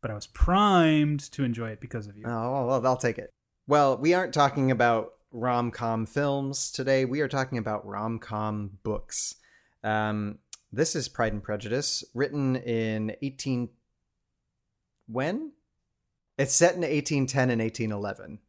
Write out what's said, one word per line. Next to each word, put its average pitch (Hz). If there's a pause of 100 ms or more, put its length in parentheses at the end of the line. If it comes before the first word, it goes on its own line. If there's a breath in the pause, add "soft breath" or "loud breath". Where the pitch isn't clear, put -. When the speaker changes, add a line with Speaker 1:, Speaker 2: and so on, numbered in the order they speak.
Speaker 1:
But 113
I 107
was 104
primed 165 (140)
to 139
enjoy 113
it 107
because 110
of 104
you. 107
Speaker 2:
Oh, 117 (240)
well, 131
well, 127
I'll 127
take 117
it. - (340)
Well, 143
we 156
aren't 185
talking 139
about 117 (180)
rom-com 120
films 139
today. 131
We 131
are 143
talking 131
about 107
rom-com 107
books. - (480 soft breath)
Um, 107 (320)
this 143
is 139
Pride 110
and 104
Prejudice, 107
written 135
in 110
eighteen, 131 (1400)
when? 180 (840)
It's 135
set 175
in 175
eighteen 143
ten 131
and 117
eighteen 113
eleven. 101